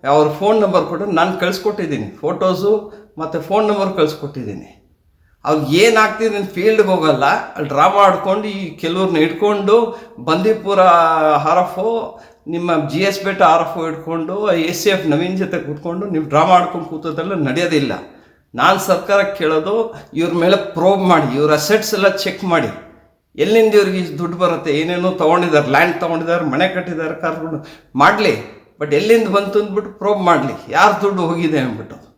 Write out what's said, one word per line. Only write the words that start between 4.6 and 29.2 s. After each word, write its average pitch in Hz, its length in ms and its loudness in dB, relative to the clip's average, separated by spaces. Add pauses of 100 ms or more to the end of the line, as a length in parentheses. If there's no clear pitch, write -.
ಅವ್ರು 151 160 0 (100)
ಏನಾಗ್ತಿದೆ 214 680 2
ಅಂತ 190 140 -6
ಫೀಲ್ಡ್‌ಗೆ 208 380 2
ಹೋಗಲ್ಲ, 156 360 2
ಅಲ್ಲಿ 156 440 -2
ಡ್ರಾಮಾ 160 320 4
ಆಡ್ಕೊಂಡು 196 460 2
ಈ 196 220 -8
ಕೆಲವ್ರನ್ನ 175 480 -2
ಇಟ್ಕೊಂಡು 196 580 2 (440)
ಬಂದೀಪುರ 190 600 0 (720)
ಆರ್ 175 140 4
ಎಫ್ 180 160 -6
ಒ 220 120 -2 (560)
ನಿಮ್ಮ 165 420 -2
ಜಿ 147 100 -4
ಎಸ್ 196 240 -2
ಬೆಟ್ಟ 190 180 -2
ಆರ್ 165 200 4
ಎಫ್ - 160 -6
ಒ 160 120 -6
ಇಟ್ಕೊಂಡು 165 600 -4
ಎ 165 200 0
ಸಿ - 180 -2
ಎಫ್ 185 180 -2
ನವೀನ್ 175 300 0
ಜೊತೆ 190 220 -4
ಕೂತ್ಕೊಂಡು 170 500 -8
ನೀವು 156 160 -2
ಡ್ರಾಮಾ 160 300 4
ಆಡ್ಕೊಂಡು 175 300 0
ಕೂತೋದೆಲ್ಲ 160 480 -6
ನಡೆಯೋದಿಲ್ಲ. 147 580 -2 (640)
ನಾನು 175 240 2
ಸರ್ಕಾರಕ್ಕೆ 196 580 0
ಕೇಳೋದು 175 580 -2 (180)
ಇವ್ರ 165 200 -2
ಮೇಲೆ 175 220 2
ಪ್ರೋಬ್ 185 460 0
ಮಾಡಿ, 156 340 4
ಇವ್ರ 151 180 2
ಅಸೆಟ್ಸ್ 202 400 0
ಎಲ್ಲ 196 140 2
ಚೆಕ್ 190 360 -2
ಮಾಡಿ, 165 260 0 (680)
ಎಲ್ಲಿಂದ 214 380 4
ಇವ್ರಿಗೆ 190 260 4
ಇಷ್ಟು 160 180 -6
ದುಡ್ಡು 170 200 -6
ಬರುತ್ತೆ, 165 420 0
ಏನೇನೋ 180 320 -2
ತೊಗೊಂಡಿದ್ದಾರೆ, 160 600 2
ಲ್ಯಾಂಡ್ 165 280 2
ತೊಗೊಂಡಿದ್ದಾರೆ, 165 460 -2
ಮನೆ 151 220 0
ಕಟ್ಟಿದ್ದಾರೆ, 170 540 -6
ಕಾರ್ಗಳು 160 360 -6 (380)
ಮಾಡಲಿ, 180 380 2 (460)
but 147 160 -2
ಎಲ್ಲಿಂದ 220 320 2